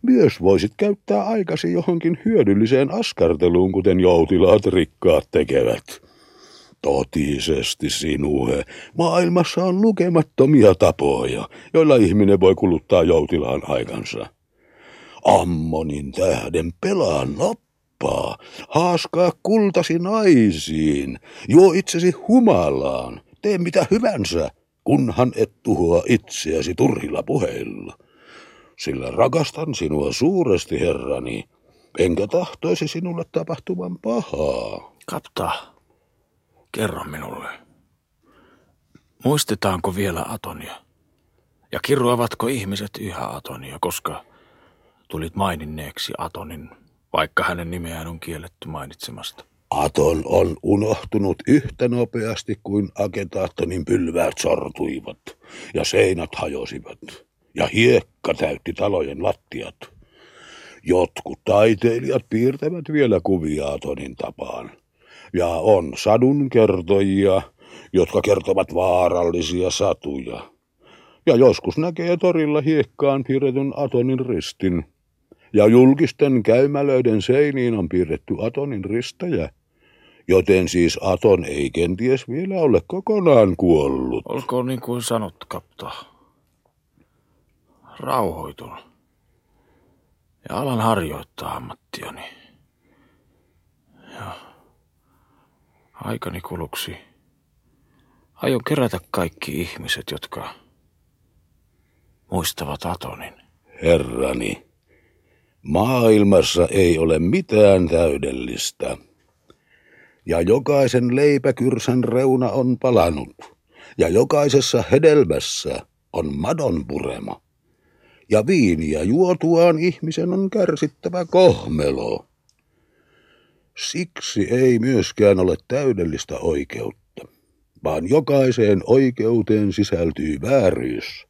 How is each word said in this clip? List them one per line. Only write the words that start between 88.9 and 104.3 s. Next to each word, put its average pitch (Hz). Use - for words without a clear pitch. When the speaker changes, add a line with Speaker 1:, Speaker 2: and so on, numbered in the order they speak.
Speaker 2:
Ja -
alan 127
harjoittaa 90
ammattiani. -
Ja -
aikani -
kuluksi -
aion 123
kerätä 127
kaikki -
ihmiset, -
jotka -
muistavat 80
Atonin. -
Speaker 1:
Herrani, 64